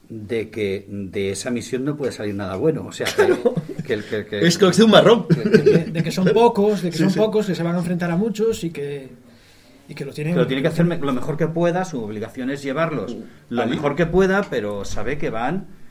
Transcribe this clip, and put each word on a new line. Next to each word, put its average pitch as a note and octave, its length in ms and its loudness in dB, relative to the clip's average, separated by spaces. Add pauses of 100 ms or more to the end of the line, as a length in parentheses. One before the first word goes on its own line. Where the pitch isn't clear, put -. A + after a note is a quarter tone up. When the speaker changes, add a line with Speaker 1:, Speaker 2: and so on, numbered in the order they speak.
Speaker 1:
de A2 400 -6
que G2+ 400 -4
de G2 420 -4
esa G2 180 -6
misión A#2+ 360 -4
no D3 100 -2
puede C#3 160 -4
salir G#2 240 -6
nada F#2+ 200 -6
bueno, B2 300 -2
o - 60 -12
sea, - 160 -4
que, - 60 -4 (120)
Speaker 2:
Claro. - 300 0 (300)
Speaker 1:
que B2 80 -2
el, G#2+ 100 -4
que, G#2 220 -6
que G#2 200 0
Speaker 2:
Es E3+ 120 4
que F#3+ 100 6
es F3 120 4
un A3+ 120 8
marrón. F#3 360 8
Speaker 1:
que, E3 160 2
que A3 200 6
Speaker 3:
De, F#3+ 220 6
de D#3 180 -4
que D#3+ 80 -4
son F#3 160 0
pocos, G#3+ 560 4
de F3 80 -2
que D#3+ 60 -6
Speaker 2:
Sí, D#3 60 2
Speaker 3:
son F#3+ 80 4
Speaker 2:
sí. F#3 80 0
Speaker 3:
pocos, G#3+ 280 2
que F3 80 -2
se E3+ 80 -4
van E3+ 120 -2
a F3+ 40 0
enfrentar F3 320 -2
a E3 60 0
muchos A3 460 -2
y E3+ 60 -2
que, C#3+ 400 -10 (800)
y - 80 -16
que C#3+ 100 -10
lo C3 80 -12
tienen D3+ 220 -4
Speaker 1:
Pero B2+ 100 2
tiene C3 160 -2
que D#3+ 60 2
hacer E3+ 180 2
me-, F3 120 0
lo G3 160 -2
mejor D3+ 240 -4
que D#3+ 100 0
pueda, E3+ 380 0
su C#3+ 180 -8
obligación A2 480 -8
es C#3+ 100 -6
llevarlos C#3+ 540 -4 (340)
lo A#2 120 -2
Speaker 2:
Allí. A2+ 100 0
Speaker 1:
mejor D3 240 0
que E3+ 100 2
pueda, F#3+ 440 2
pero G#2 360 -4
sabe G#2 320 -2
que D3 120 -2
van B2+ 380 -4 (240)